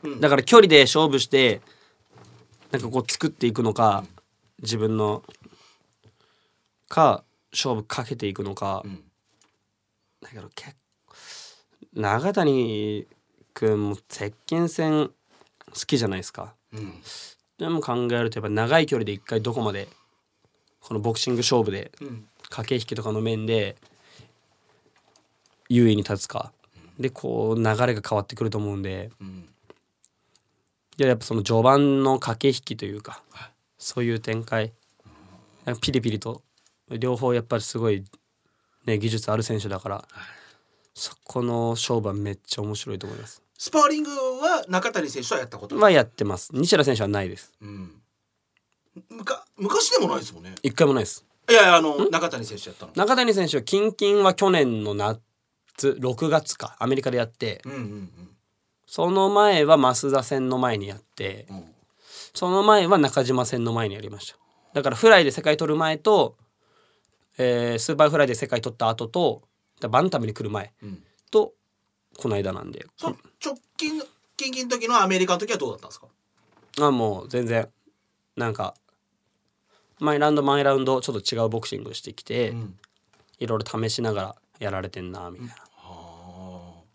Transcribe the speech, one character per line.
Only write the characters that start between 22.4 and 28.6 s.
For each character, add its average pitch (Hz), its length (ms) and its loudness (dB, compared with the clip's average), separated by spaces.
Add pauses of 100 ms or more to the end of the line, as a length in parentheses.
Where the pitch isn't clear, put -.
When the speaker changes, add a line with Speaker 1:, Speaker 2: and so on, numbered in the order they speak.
Speaker 2:
駆 - 180 -10
け 131 60 0
引 117 80 -2
き 110 120 -8
と 113 80 -10
か 107 100 -6
の 107 100 -4
面 110 240 -4
で、 107 320 -2 (1900)
優 120 180 6
位 107 80 4
に 104 60 -2
立 101 220 -4
つ - 20 -10
か。 - 260 -10 (460)
で、 127 120 -4
こ 113 460 -4
う、 - 0 -
流 113 80 0 (220)
れ 123 80 0
が 107 120 -8
変 107 100 -2
わ 101 60 0
っ - 40 -8
て - 100 -16
く - 80 -4
る 110 60 -2
と 107 80 -6
思 104 160 -4